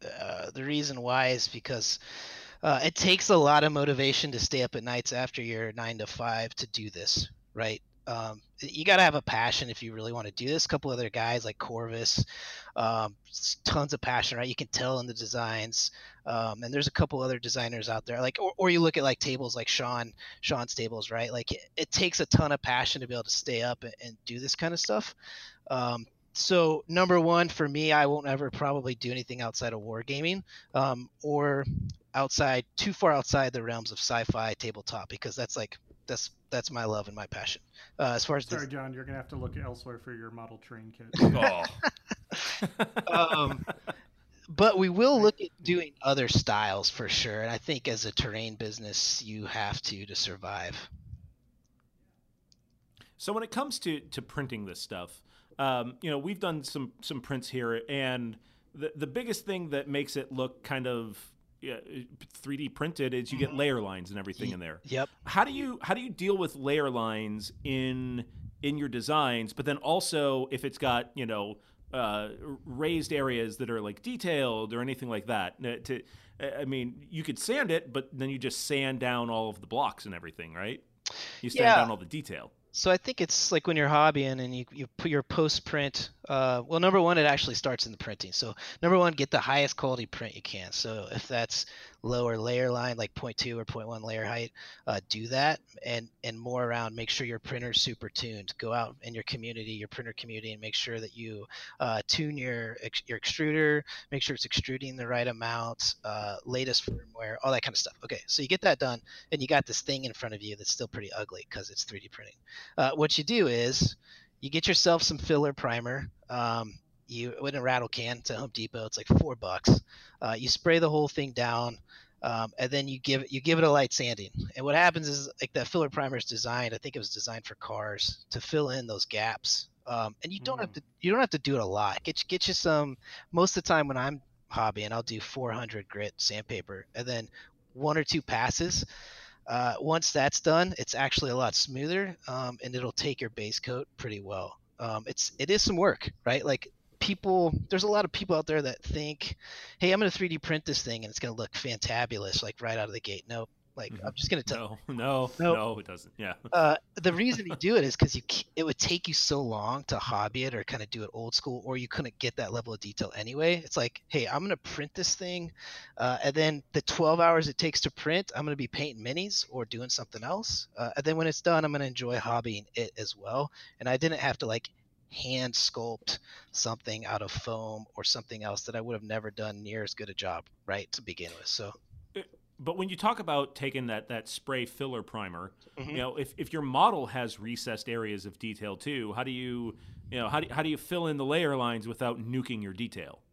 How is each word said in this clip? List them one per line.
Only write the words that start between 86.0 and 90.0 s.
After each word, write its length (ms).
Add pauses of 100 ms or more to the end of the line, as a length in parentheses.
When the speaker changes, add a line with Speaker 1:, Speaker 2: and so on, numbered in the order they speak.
Speaker 1:
uh, 400
well, 140
number 220
one, 160
it 80
actually 300
starts 280
in 80
the 60
printing. 340
So 220 (260)
number 160
one, 160
get 180
the 100
highest 360
quality 300